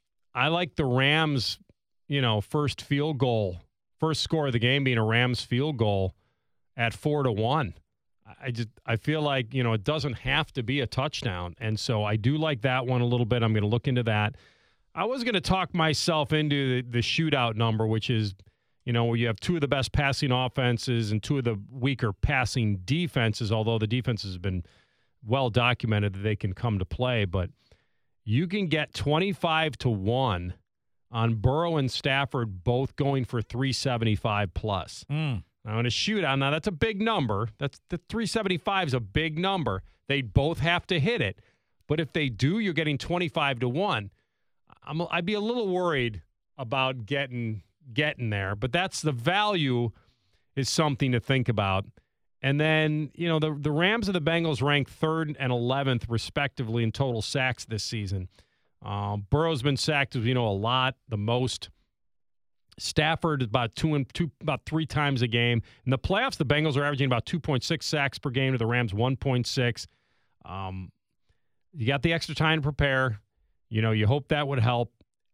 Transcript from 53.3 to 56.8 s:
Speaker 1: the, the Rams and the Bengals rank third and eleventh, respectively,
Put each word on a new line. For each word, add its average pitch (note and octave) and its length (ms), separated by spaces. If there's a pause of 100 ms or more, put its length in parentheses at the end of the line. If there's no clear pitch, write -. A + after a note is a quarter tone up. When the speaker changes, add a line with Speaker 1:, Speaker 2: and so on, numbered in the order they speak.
Speaker 1:
the, D#3 200
the D3 120
Rams F#3+ 360
and G3 80
the E3+ 60
Bengals E3 420
rank C#3+ 260
third D#3+ 480
and C3 140
eleventh, B2 560
respectively, A#2 760